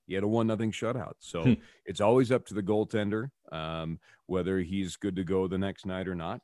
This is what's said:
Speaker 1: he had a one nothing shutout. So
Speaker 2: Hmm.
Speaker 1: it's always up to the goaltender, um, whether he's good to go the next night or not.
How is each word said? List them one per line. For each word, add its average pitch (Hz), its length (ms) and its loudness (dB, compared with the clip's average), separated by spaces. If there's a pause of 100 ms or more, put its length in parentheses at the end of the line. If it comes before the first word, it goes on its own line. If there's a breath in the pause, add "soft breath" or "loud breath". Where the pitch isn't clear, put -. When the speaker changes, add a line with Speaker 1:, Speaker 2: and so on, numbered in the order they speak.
Speaker 1:
he 87 80 -4
had 98 80 0
a 104 40 2
one 113 200 4
nothing 110 240 0
shutout. 113 480 -6
So - 240 -6
Speaker 2:
Hmm. 123 100 6 (320 soft breath)
Speaker 1:
it's 98 160 -6
always 120 300 6
up 123 160 2
to 95 80 -10
the 104 80 -2
goaltender, 107 640 0 (220)
um, 80 480 -6 (260)
whether 92 340 0
he's 92 360 -2
good 98 220 -2
to 95 60 -2
go 92 240 0
the 92 100 -2
next 95 280 -4
night 92 220 -4
or 92 80 -4
not. 87 280 -6